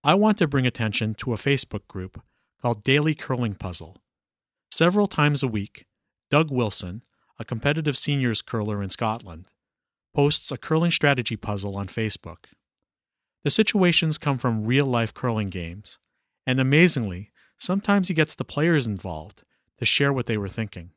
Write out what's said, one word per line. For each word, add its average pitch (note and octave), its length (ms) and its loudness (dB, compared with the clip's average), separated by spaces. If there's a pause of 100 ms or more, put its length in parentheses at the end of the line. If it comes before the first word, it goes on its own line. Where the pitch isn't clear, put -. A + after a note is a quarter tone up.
I D3+ 100 4
want G#3 240 4
to E3 100 4
bring C3+ 180 2
attention A2 500 0
to - 180 -4
a G#2+ 40 -2
Facebook - 500 -2
group - 340 -12 (400)
called A#2 220 -2
Daily D3 300 2
Curling A#2+ 420 -4
Puzzle. F2 420 -10 (760)
Several F#3+ 360 2
times D3 360 2
a C3 40 0
week, G#2 380 -6 (440)
Doug D3+ 220 2
Wilson, A2+ 520 -2 (360)
a A#2 60 -8
competitive D3 520 -2
seniors C3 440 0
curler G#2 400 -4
in F#2+ 80 -4
Scotland, G#2+ 580 -6 (640)
posts D3 380 2
a B2+ 60 -6
curling E3 340 0
strategy B2+ 440 0
puzzle G2+ 400 -6
on G2 120 -6
Facebook. G#2 580 -4 (1000)
The - 80 2
situations F3 680 4
come C#3 200 0
from A2+ 280 0
real-life B2 480 2
curling A2 360 -2
games, F2+ 500 -10 (460)
and C3 140 0
amazingly, C3 720 2 (280)
sometimes G3 480 0
he F3 60 -4
gets D#3 220 0
the - 80 -8
players D3+ 440 0
involved F2+ 560 -8 (340)
to - 80 -4
share C#3 280 2
what B2+ 120 -2
they A2 120 -2
were G2+ 100 -4
thinking. F#2 500 -8